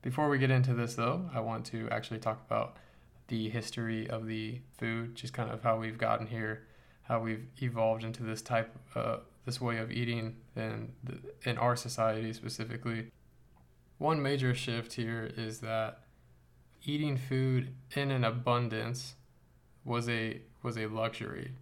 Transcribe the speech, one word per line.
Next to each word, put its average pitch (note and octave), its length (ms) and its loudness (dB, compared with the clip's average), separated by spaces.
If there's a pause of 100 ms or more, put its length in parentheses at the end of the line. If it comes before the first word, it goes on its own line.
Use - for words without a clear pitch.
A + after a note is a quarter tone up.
Before D3 280 2
we C#3 80 6
get C3 120 6
into B2+ 240 6
this, A#2 220 0
though, D#3+ 380 2
I A#2 80 0
want A2+ 240 -2
to A2+ 240 -4
actually A2 320 -2
talk A2+ 260 0
about - 300 0 (500)
the A2+ 220 0
history A2+ 600 -2
of A2+ 160 -2
the A2 360 -4 (160)
food, A#2 360 -2
just - 200 -8
kind A#2 180 -2
of A2 120 -6
how A2+ 140 6
we've A2+ 200 -4
gotten A2+ 300 2
here, A2 400 -4 (340)
how A#2 180 2
we've A2+ 260 -2 (160)
evolved A2+ 440 2
into A#2 180 -6
this A2+ 180 -4
type, A2+ 320 0 (220)
uh, A#2 220 0 (260)
this B2+ 160 -6
way A#2 200 0
of A2+ 120 -4
eating A#2 460 -2 (180)
in A2+ 380 -4 (100)
the, - 160 -8 (240)
in B2 140 0
our A#2+ 180 4
society A2 560 0
specifically. A#2 760 -4 (920)
One D3+ 240 2
major C3 340 4
shift A#2 380 -2
here A2+ 420 -2
is A2 240 -6
that A2 440 -2 (840)
eating D3 320 0
food C3 560 2 (240)
in C#3 140 2
an B2+ 120 4
abundance A#2+ 920 0 (680)
was A#2+ 240 0
a, A2+ 320 0 (240)
was A2+ 140 -2
a A2 80 -2
luxury. A2 680 -2 (100)